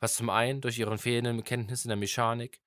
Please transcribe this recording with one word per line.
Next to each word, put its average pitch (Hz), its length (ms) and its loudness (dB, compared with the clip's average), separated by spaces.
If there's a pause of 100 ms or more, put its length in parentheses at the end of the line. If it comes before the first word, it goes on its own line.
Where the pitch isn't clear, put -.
Was - 160 0
zum 117 120 -2
einen 123 320 2
durch 120 160 -2
ihren 110 220 0
fehlenden 120 440 0
Kenntnisse 120 420 -4
in 117 40 -4
der 107 80 0
Mechanik 117 680 -2